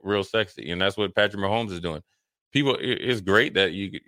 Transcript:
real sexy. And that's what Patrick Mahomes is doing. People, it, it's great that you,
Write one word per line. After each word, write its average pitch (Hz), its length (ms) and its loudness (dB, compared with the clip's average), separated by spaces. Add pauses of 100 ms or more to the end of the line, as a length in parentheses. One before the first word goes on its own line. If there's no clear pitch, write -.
real 101 200 0
sexy. 95 460 -4
And 87 100 -4
that's 98 160 0
what 101 200 -2
Patrick 101 260 2
Mahomes 104 300 -2
is 87 80 -8
doing. 82 220 -6 (500)
People, 139 240 2
it, 123 240 -4
it's 120 200 -2
great 98 340 4
that 95 200 4
you, 95 340 -6